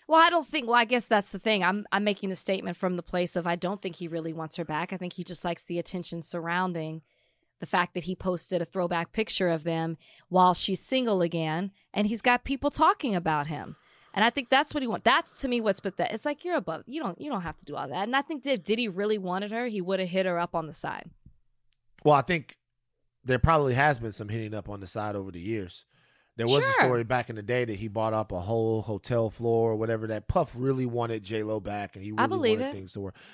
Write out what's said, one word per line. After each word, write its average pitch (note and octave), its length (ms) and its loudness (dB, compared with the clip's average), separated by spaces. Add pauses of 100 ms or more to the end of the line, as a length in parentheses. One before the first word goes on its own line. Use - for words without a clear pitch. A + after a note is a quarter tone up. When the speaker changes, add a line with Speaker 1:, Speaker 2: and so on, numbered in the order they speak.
Speaker 1:
Well, D#4+ 140 6
I E4+ 100 8
don't E4 160 2
think, C#4 220 -4
well, A#3 80 4
I A#3+ 80 6
guess A#3 220 0
that's G#3 240 2
the F#3+ 100 -10
thing. G#3 240 2
I'm, G3 260 0
I'm G3+ 140 2
making G3+ 260 0
the F#3 60 -6
statement F#3+ 400 -4
from F3+ 180 0
the F3 80 -4
place F3+ 320 -2
of F3 140 -2
I E3+ 80 0
don't F#3 260 -4
think F3 140 -8
he F3 100 -8
really D#3+ 260 -4
wants D#3 240 -8
her E3+ 80 -4
back. D#3 280 -4
I F#3+ 40 -4
think F3+ 180 -8
he F3+ 100 -8
just - 200 -10
likes E3+ 200 -4
the E3+ 160 -4
attention E3+ 420 -8
surrounding E3+ 800 -4 (560)
the - 80 -10
fact F3 280 0
that F3 100 -6
he F#3 100 -4
posted F3+ 480 -2
a - 20 -6
throwback F3 480 -2
picture G#3+ 360 0
of D#3+ 160 0
them E3 320 -2 (320)
while F3+ 260 8
she's F#3 240 0
single A#3 440 2
again, E3 500 0 (200)
and G#3 140 2
he's A3 160 -2
got B3 220 2
people C#4 260 -2
talking D4+ 460 2
about D#3 320 0
him. D3+ 260 -8 (400)
And G3 100 4
I A#3+ 60 4
think B3 200 -4
that's C#4 220 4
what D4 100 -2
he C4 40 -2
wants. G#3+ 180 -2
That's, C#4 360 2
to C4+ 80 -4
me, A#3+ 120 0
what's G#3+ 200 0
pathetic. - 340 -2
It's A3 100 -6
like, D4 200 -4
you're F4 120 0
above, F3+ 300 -4
you D4+ 160 -8
don't, F#3+ 180 -6
you C#4+ 100 -8
don't G3+ 120 -4
have D#3+ 140 -8
to - 80 -20
do C#3+ 100 -10
all C#3 140 -6
that. D3 160 -4
And A#3+ 100 -2
I C#4 80 2
think C#4 240 -8
if B3+ 160 0
Diddy A3+ 260 0
really G#3 300 -2
wanted F#3+ 320 -4
her, A#3 160 -4
he G#3+ 140 -4
would F#3 200 0
have F#3 80 -2
hit F#3 180 0
her F3 120 0
up E3+ 160 -2
on E3 140 -2
the D3 40 -12
side. - 380 -10 (920)
Speaker 2:
Well, D3+ 100 8
I C#3 80 6
think D#3+ 340 -2 (680)
there B2+ 160 4
probably D3 340 6
has C#3+ 240 4
been A2+ 140 -6
some G#2 160 -10
hitting A2 260 -4
up G2+ 140 -8
on G2+ 120 -8
the F#2+ 60 -12
side G#2 300 -4
over G2 160 -8
the F2 80 -10
years. G2 440 -6 (520)
There A#2 100 0
was C3+ 120 6
a - 160 4
Speaker 1:
Sure. F4+ 100 6
Speaker 2:
story A#2+ 200 2
back A#2+ 260 -2
in A2+ 60 -10
the G#2 60 -8
day B2 220 0
that A2+ 120 -4
he G#2+ 120 -6
bought A2 240 0
up A2 180 0
a F#2 80 -2
whole A2 440 0
hotel A2 480 0
floor A#2 420 2
or A2 40 0
whatever, A2 320 -2
that G#2+ 200 -6
Puff E3+ 260 2
really C3 320 0
wanted A#2 380 -2
J-Lo G#2+ 360 -2
back G2+ 360 -6
and G2 80 -14
he G#2 120 -8
Speaker 1:
I A#3 100 2
Speaker 2:
really - 20 2
Speaker 1:
believe B3+ 320 2
Speaker 2:
wanted C4 100 -4
Speaker 1:
it. - 40 -10
Speaker 2:
things F#3+ 180 -14
to - 80 -8
work. F#2+ 160 -8 (180)